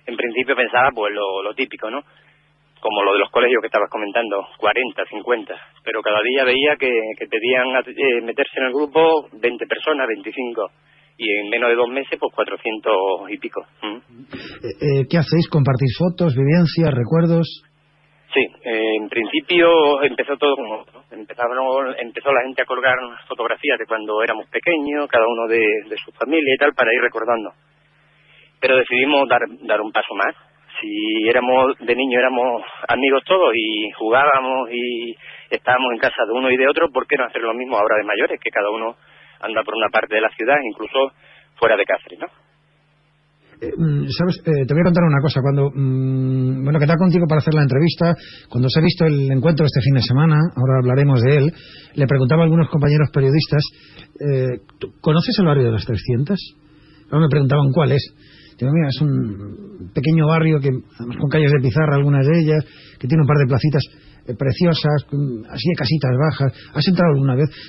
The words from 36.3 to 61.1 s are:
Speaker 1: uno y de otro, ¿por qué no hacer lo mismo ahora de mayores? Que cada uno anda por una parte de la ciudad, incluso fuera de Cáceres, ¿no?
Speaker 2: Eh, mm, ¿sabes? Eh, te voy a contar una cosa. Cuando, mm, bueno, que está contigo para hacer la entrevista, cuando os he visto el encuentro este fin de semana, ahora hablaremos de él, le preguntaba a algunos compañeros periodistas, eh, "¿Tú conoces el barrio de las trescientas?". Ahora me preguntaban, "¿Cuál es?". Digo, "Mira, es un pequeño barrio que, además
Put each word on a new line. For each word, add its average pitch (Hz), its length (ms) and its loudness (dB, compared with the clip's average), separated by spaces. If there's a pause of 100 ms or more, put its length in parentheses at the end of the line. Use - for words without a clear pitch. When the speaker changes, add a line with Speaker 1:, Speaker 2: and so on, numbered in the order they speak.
Speaker 1:
uno 131 120 0
y 127 60 2
de 131 120 2
otro, 156 240 2
¿por 170 140 -2
qué 147 100 -2
no 135 80 -2
hacer 117 180 -8
lo 113 120 -4
mismo 127 220 -4
ahora 107 220 2
de 104 60 -2
mayores? 107 380 -2
Que 113 80 -6
cada 104 200 -2
uno 113 260 -6 (440)
anda 107 220 -4
por 107 120 -6
una 110 140 -2
parte 107 260 -2
de 110 60 2
la 110 100 0
ciudad, 123 320 0
incluso 127 500 -4 (440)
fuera 113 200 2
de 98 80 2
Cáceres, - 360 -6
¿no? - 60 -10 (1300)
Speaker 2:
Eh, 160 160 -10
mm, 147 320 -2
¿sabes? 175 320 -2
Eh, 143 240 0
te 123 80 -2
voy 156 80 2
a 185 80 4
contar 170 160 4
una 147 160 4
cosa. 143 240 0
Cuando, 139 240 2
mm, 131 960 0
bueno, 147 140 2
que 143 100 2
está 165 80 4
contigo 175 320 4
para 151 160 2
hacer 160 80 2
la 151 160 4
entrevista, 165 460 2 (340)
cuando 127 200 0
os - 80 0
he 160 40 4
visto 170 240 2
el 143 280 2
encuentro 147 340 4
este 139 180 2
fin 135 120 4
de 127 40 4
semana, 151 360 4 (200)
ahora 131 240 2
hablaremos 127 400 4
de 135 240 4
él, - 20 2 (460)
le 139 140 0
preguntaba 131 340 2
a 170 80 6
algunos 165 240 4
compañeros 147 400 4
periodistas, 143 480 2 (560)
eh, 131 480 -2 (160)
"¿Tú - 220 -12
conoces 170 380 2
el 185 40 4
barrio 143 240 4
de 113 80 2
las 101 80 -4
trescientas?". 127 560 -2 (720)
Ahora 156 160 4
me - 0 -
preguntaban, 139 460 2
"¿Cuál 135 180 2
es?". 139 80 2 (560)
Digo, 131 160 -2
"Mira, 156 160 2
es 131 120 -4
un 104 920 -4
pequeño 156 360 2
barrio 160 320 2
que, 135 120 0
además 120 480 -8